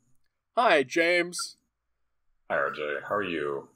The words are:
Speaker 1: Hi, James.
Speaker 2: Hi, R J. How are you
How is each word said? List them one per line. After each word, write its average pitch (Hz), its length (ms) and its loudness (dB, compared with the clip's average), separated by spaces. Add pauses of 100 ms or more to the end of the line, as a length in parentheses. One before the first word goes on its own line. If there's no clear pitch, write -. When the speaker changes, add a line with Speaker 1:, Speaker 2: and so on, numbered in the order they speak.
(560)
Speaker 1:
Hi, 185 280 6
James. 170 720 0 (920)
Speaker 2:
Hi, 90 80 -2
R 69 140 0
J. 73 280 -6 (100)
How 101 80 -2
are 104 80 0
you 73 520 -4